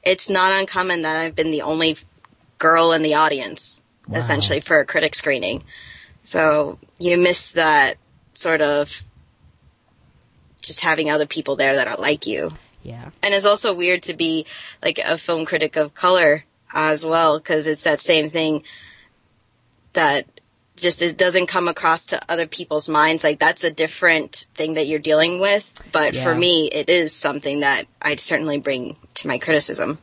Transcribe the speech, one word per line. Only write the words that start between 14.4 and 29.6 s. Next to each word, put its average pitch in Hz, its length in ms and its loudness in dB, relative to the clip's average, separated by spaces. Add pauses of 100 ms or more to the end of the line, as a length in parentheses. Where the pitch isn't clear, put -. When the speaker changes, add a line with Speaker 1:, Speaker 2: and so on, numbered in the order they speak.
Speaker 1:
like, 170 160 -2
a 165 200 -2
film 160 260 -4
critic 156 320 -2
of 151 180 -2
color 170 500 4 (280)
as 156 320 0
well, 160 360 4
'cause 156 260 -2
it's 151 160 -4
that 151 180 0
same 156 300 2
thing 156 320 -2 (1300)
that 143 340 0 (500)
just, 175 260 -2
it 170 160 -2
doesn't 180 300 2
come 180 200 0
across 165 380 0
to - 140 -4 (100)
other 165 160 0
people's 151 420 -4
minds. 156 360 2
Like, 147 160 2
that's 160 240 2
a 165 60 2
different 160 840 0
thing 160 200 -4
that 156 120 0
you're 151 140 -2
dealing 160 400 2
with. 202 320 0 (200)
But 151 220 0
for 160 200 -2
Speaker 3:
Yeah. 160 40 0
Speaker 1:
me, 170 340 4
it 147 160 -4
is 170 240 2
something 143 480 -4
that 135 260 0 (140)
I 147 160 -2
certainly 151 420 -2
bring 131 380 -6 (180)
to - 140 -8
my 127 100 -4
criticism. 151 640 -2